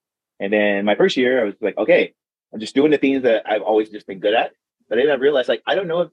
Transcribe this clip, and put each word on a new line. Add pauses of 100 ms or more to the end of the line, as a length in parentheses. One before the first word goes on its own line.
(400)
And
then
my
first
year,
I
was
like,
"Okay, (400)
I'm
just
doing
the
things
that
I've
always
just
been
good
at." (360)
But
then
I
realized,
like,
I
don't
know
if